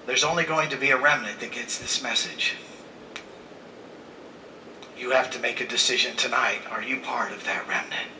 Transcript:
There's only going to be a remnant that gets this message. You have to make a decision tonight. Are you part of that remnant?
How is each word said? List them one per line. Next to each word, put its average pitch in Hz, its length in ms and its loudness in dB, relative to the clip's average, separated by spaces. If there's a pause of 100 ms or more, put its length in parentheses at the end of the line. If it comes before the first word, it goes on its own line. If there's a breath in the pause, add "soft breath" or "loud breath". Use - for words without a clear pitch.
There's 131 180 4
only 160 220 4
going 156 240 4
to 139 80 -2
be 135 140 4
a 131 80 8
remnant 127 420 4
that 113 100 -6
gets 117 280 -4
this - 240 0
message. - 540 0 (2500)
You 123 140 0
have 131 180 6
to 123 80 -6
make 120 240 -2
a 120 40 -2
decision 120 500 4
tonight. 123 440 4 (100)
Are 110 120 -2
you 131 160 -2
part 120 340 -2
of 104 140 -10
that 95 200 -2
remnant? - 540 -4